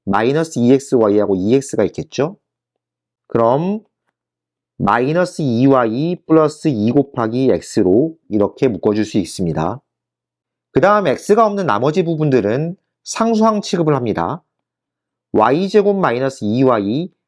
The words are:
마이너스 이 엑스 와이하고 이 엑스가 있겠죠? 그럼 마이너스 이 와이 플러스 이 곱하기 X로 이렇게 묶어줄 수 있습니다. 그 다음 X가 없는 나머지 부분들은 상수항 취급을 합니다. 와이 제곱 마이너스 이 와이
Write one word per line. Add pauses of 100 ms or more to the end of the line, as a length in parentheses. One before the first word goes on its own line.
마이너스
이
엑스
와이하고
이
엑스가
있겠죠? (920)
그럼 (920)
마이너스
이
와이 (100)
플러스
이
곱하기
X로 (120)
이렇게
묶어줄
수
있습니다. (920)
그
다음
X가
없는
나머지
부분들은 (260)
상수항
취급을
합니다. (880)
와이
제곱
마이너스
이
와이 (160)